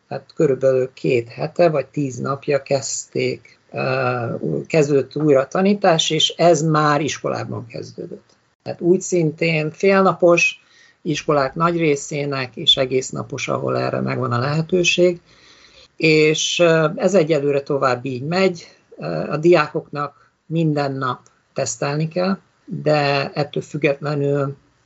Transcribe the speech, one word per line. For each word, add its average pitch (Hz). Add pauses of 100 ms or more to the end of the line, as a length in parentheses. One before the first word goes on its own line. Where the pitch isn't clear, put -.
hát 135 (100)
körülbelül 131
két 120
hete 156
vagy 151
tíz 131
napja 135
kezdték, - (160)
ö, 131
kezdődött 143
újra 147
a 135
tanítás, 190
és 156
ez 165
már 151
iskolában 120
kezdődött. - (340)
Tehát -
úgy 185
szintén 160
félnapos, 180 (380)
iskolák 147
nagy 170
részének, 143
és -
egész 131
napos, 131
ahol 135
erre 127
megvan 127
a 120
lehetőség. 175 (760)
És, 156
ö, 160
ez 190
egyelőre 143
tovább 135
így 127
megy. 180 (300)
Ö, - (260)
a 151
diákoknak 151 (140)
minden 151
nap 131 (340)
tesztelni 147
kell, 185 (280)
de 143
ettől 147
függetlenül, 143 (300)